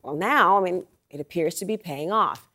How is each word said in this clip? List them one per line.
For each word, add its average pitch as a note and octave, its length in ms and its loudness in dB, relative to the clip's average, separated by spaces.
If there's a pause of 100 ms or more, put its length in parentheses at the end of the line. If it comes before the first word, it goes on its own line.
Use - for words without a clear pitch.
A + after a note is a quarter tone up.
Well, C#3 100 -8
now, G3 420 4
I G3+ 40 6
mean, F3+ 260 -2 (240)
it C#3+ 80 -14
appears D#3+ 380 -2
to - 80 -8
be G#3+ 120 -4
paying D#3 360 -6
off. G#3 420 0